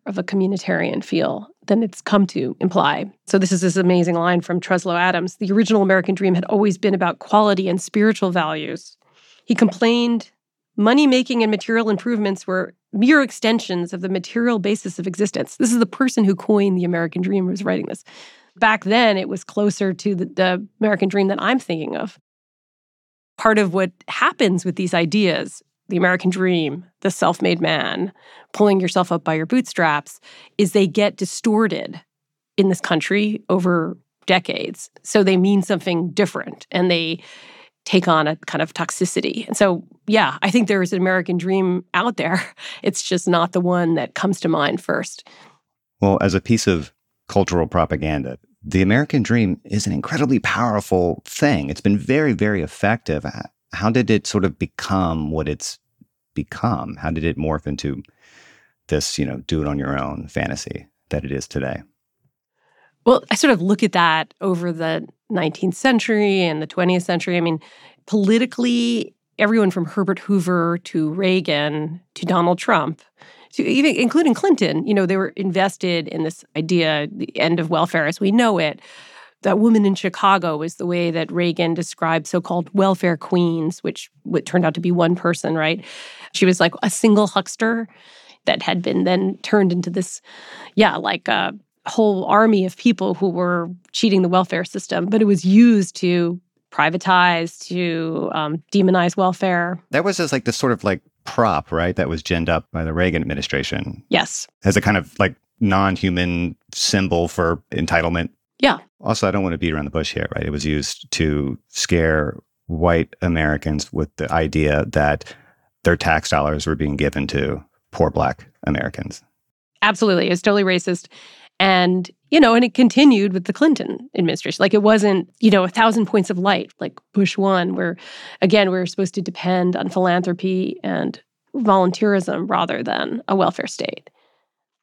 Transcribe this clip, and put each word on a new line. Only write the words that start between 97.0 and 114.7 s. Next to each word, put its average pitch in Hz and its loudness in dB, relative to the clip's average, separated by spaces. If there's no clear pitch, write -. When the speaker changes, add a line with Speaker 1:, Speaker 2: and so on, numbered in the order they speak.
Speaker 1:
to, 165 -4
um, 151 -4
demonize 180 4
welfare. 180 -2
Speaker 2:
That 175 0
was 190 -2
just, 160 -2
like, 127 -2
the 117 -2
sort 127 0
of, 104 -4
like, 98 0
prop, 92 0
right, 85 0
that 76 -2
was 80 -6
ginned 82 -2
up 80 0
by 82 -4
the 80 -4
Reagan 85 0
administration. 69 -6
Speaker 1:
Yes. - -2
Speaker 2:
As 98 4
a 101 2
kind 190 2
of, 78 -10
like, 95 2
non-human 90 0
symbol 87 0
for 85 -2
entitlement. 85 -2
Speaker 1:
Yeah. 269 2
Speaker 2:
Also, 110 -2
I 95 2
don't 98 0
want 87 -2
to 78 -6
beat 82 -2
around 73 -4
the 71 -8
bush 78 -4
here, - -4
right? 73 -4
It 73 -4
was 73 -4
used 73 -4
to 73 -2
scare 80 0
white 82 0
Americans 78 -2
with 78 -6
the 78 -6
idea 76 0